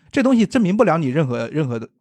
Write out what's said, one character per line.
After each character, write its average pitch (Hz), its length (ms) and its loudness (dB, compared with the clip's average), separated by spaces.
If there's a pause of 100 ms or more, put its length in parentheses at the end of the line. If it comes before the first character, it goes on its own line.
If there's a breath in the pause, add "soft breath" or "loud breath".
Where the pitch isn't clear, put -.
(120)
这 277 100 0
东 262 120 2
西 226 120 2
证 247 160 0
明 185 140 0
不 233 80 2
了 165 120 4
你 156 120 -2
任 143 180 0
何， 117 220 -4
任 151 180 -4
何 120 100 -4
的， 113 120 -10 (120)